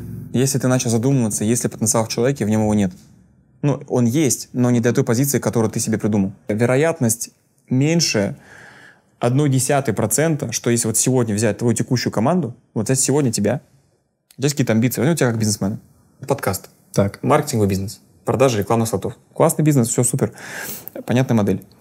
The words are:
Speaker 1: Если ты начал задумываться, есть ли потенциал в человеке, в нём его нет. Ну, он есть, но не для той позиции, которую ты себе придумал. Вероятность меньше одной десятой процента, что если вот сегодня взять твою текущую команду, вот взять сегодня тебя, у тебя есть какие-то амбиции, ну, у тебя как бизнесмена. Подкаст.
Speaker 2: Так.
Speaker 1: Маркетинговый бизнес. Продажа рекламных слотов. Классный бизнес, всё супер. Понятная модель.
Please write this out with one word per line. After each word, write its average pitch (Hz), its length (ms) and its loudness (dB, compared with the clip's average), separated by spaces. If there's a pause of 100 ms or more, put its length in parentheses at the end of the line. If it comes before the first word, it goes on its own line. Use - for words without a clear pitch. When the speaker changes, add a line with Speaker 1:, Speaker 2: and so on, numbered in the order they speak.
(340)
Speaker 1:
Если 135 260 0
ты 127 80 -2
начал 127 220 0
задумываться, 117 560 0
есть 120 180 0
ли 117 60 -2
потенциал 110 360 0
в - 40 -12
человеке, 123 360 -2
в 104 40 0
нём 110 120 2
его 107 120 2
нет. 101 180 2 (720)
Ну, 143 260 0
он 123 180 2
есть, 131 480 0
но 123 180 2
не 120 100 2
для 120 120 2
той 139 100 2
позиции, 127 360 0
которую 110 320 0
ты - 80 -6
себе 110 180 -2
придумал. 101 340 0 (160)
Вероятность 127 840 0 (380)
меньше 139 680 0 (800)
одной 135 300 2
десятой 131 440 0
процента, 139 580 0
что - 180 -4
если 117 180 0
вот 110 100 -2
сегодня 123 360 0
взять 104 240 0
твою 120 160 0
текущую 117 400 -2
команду, 139 420 0 (180)
вот 110 120 -2
взять 131 140 0
сегодня 139 320 2
тебя, 104 300 -2 (760)
у - 40 -8
тебя 123 40 -2
есть 147 100 0
какие-то 120 180 0
амбиции, 117 280 2
ну, 139 100 2
у 175 40 2
тебя 131 160 2
как 110 80 -2
бизнесмена. 107 400 -2 (480)
Подкаст. - 420 -4 (240)
Speaker 2:
Так. 101 300 0
Speaker 1:
Маркетинговый 127 460 2
бизнес. 98 300 -4 (260)
Продажа 117 340 2
рекламных 113 300 0
слотов. - 280 -4 (160)
Классный 156 300 2
бизнес, 143 260 4
всё - 140 0
супер. 120 300 -2 (720)
Понятная 123 320 2
модель. 98 260 0 (180)